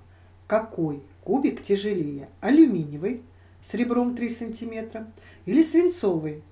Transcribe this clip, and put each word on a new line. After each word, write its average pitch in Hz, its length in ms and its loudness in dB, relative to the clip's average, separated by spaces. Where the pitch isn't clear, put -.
Какой 175 560 -2
кубик 175 400 0
тяжелее? 180 640 -2
Алюминиевый 208 840 2
с - 100 -12
ребром 240 440 0
три 233 100 -4
сантиметра 226 800 -10
или 262 180 6
свинцовый 185 880 0